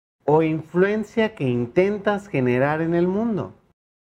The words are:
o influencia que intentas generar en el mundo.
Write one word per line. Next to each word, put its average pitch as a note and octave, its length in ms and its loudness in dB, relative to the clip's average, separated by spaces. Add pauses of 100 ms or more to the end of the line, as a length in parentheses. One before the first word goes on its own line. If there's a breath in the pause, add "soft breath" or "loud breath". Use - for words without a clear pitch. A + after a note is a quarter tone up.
(240)
o D#3 200 4
influencia G#3 880 -2
que - 80 -10
intentas F#3+ 880 0
generar C3+ 540 0
en E3 120 -2
el F3 140 2
mundo. F#3+ 440 -2 (580)